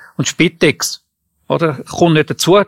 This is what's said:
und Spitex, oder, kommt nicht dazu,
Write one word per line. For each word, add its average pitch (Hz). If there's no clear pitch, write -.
und 135
Spitex, -
oder, 147
kommt 170
nicht 156
dazu, 185